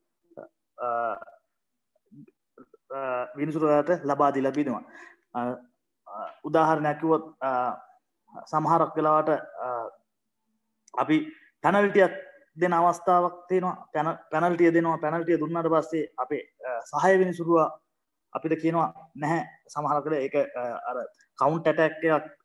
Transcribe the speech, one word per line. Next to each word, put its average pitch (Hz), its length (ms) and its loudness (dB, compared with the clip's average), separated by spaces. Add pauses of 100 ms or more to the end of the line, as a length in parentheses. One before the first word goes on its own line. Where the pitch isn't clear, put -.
(760)
අ, 120 100 -6 (2000)
අ, 135 100 -10 (360)
විනිසුරුවරයාට 151 680 0
ලබා 143 280 2
දීලා 135 200 0
තිබෙනවා. 135 320 -4 (500)
අ, 123 60 -6 (680)
අ, 90 60 -18 (300)
උදාහරණයක් 151 560 2
කිව්වොත්, 156 240 0 (180)
අ, 131 100 -2 (920)
සමහරක් 156 500 0
වෙලාවට, 156 340 2
අ, 120 380 -4 (1300)
අපි 131 180 2 (480)
පැනල්ටියක් 196 480 4 (500)
දෙන 175 120 2
අවස්ථාවක් 175 760 2
තියෙනවා. 185 460 -4
පැන-, 156 240 -2 (140)
පැනල්ටිය 170 420 4
දෙනවා. 165 240 2
පැනල්ටිය 165 420 0
දුන්නාට 165 260 -4
පස්සේ 156 420 0 (100)
අපේ, 127 260 -6 (220)
අ, 123 140 -6
සහය 170 380 2
විනිසුරුවා 165 600 2 (540)
අපිට 156 280 -4
කියනවා 165 320 0 (220)
නැහැ. 156 280 -2 (240)
සමහරක් 147 380 -4
වෙලාවට 151 200 -2
ඒක, 139 100 -6 (200)
අ, 123 80 -6 (260)
අර 127 80 -8 (420)
කවුන්ට් 160 280 2
ඇටැක් 156 360 2
එකක් 156 220 2 (200)